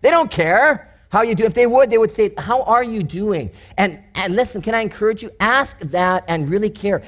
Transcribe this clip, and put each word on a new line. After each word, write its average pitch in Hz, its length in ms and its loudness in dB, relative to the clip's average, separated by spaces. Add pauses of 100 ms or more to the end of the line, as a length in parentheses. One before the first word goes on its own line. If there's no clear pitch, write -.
They 277 100 4
don't 330 180 2
care 208 640 2 (160)
how 202 120 2
you 226 140 0
do. 214 100 0
If 220 80 0
they 240 140 4
would, 254 220 4
they 226 80 2
would 220 140 2
say, 214 260 0
How 233 260 -2
are 240 200 2
you 226 200 -6
doing? 160 480 -4 (260)
And, 185 220 -2 (160)
and 180 200 -4
listen, 220 260 -2
can 220 140 -4
I 226 60 0
encourage 220 420 -4
you? 214 160 -14
Ask 254 400 0
that 185 480 -2
and 160 220 -4
really 202 200 -2
care. 202 380 -4